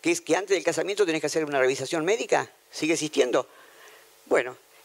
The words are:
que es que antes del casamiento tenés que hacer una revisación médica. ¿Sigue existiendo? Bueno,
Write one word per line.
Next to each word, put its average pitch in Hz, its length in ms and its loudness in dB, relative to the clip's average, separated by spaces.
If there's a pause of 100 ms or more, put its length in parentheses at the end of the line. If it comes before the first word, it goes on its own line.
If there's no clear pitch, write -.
que 165 100 2
es 170 80 -4
que 156 160 0
antes 190 180 -2
del 170 80 0
casamiento 170 440 0
tenés 160 160 0
que 151 60 -2
hacer 160 180 -2
una 143 120 -2
revisación 135 460 0
médica. 196 480 0 (180)
¿Sigue 156 220 -2
existiendo? 143 540 0 (800)
Bueno, 127 320 0 (260)